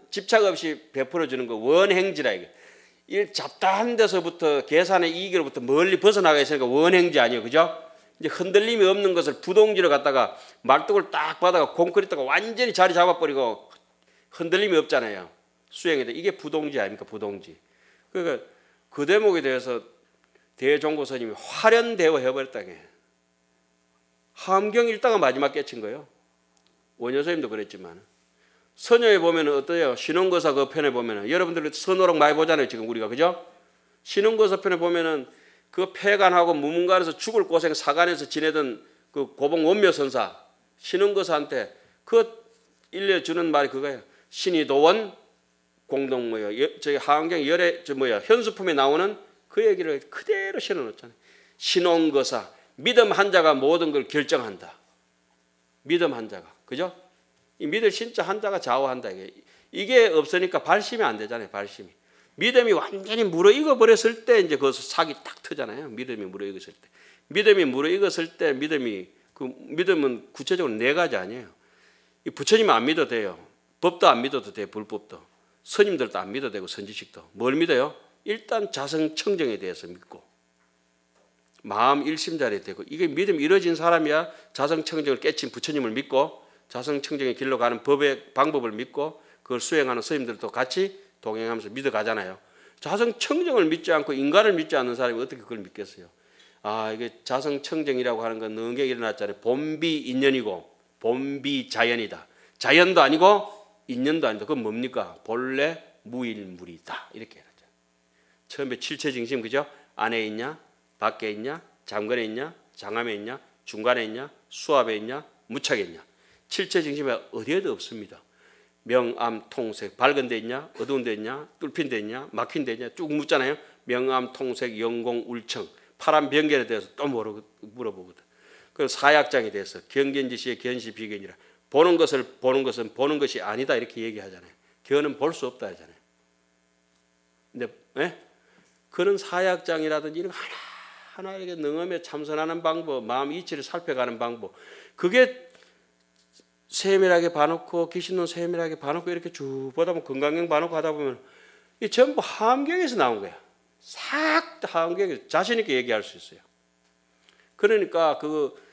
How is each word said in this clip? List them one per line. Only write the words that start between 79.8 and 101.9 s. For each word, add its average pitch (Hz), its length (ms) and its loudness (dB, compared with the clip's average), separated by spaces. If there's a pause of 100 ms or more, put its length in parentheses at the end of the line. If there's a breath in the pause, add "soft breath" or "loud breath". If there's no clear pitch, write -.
믿고, 87 340 -20 (1400)
마음 123 440 2
일심자리에 147 560 -4
되고, 95 260 -12
이게 165 200 -2
믿음이 160 340 -2
이루어진 170 340 2
사람이야 160 560 2 (220 loud breath)
자성청정을 147 640 -2
깨친 139 320 -4
부처님을 135 400 -4
믿고, 135 520 -2 (240 loud breath)
자성청정의 139 680 -4
길로 131 220 -2
가는 120 260 0
법의 143 500 0
방법을 135 380 0
믿고, 143 500 -8 (220 soft breath)
그걸 123 160 -6
수행하는 127 420 0
스님들도 117 480 -6
같이 185 500 -4 (220 loud breath)
동행하면서 110 480 -6
믿어가잖아요. 107 680 -4 (420 soft breath)
자성청정을 233 880 0
믿지 160 260 -2
않고 151 220 0
인간을 170 400 2
믿지 156 220 -2
않는 123 200 -2
사람이 120 260 -2
어떻게 131 200 -10
그걸 110 180 -14
믿겠어요? 95 500 -16 (520 soft breath)
아, 110 300 -4
이게 113 200 -8 (120)
자성청정이라고 135 1000 -4
하는 113 160 -6
건 110 140 -8
능에 120 320 -4
일어났잖아요. 110 520 -4
본비인연이고 135 1400 -2 (220)
본비자연이다. 120 1300 -2 (300 soft breath)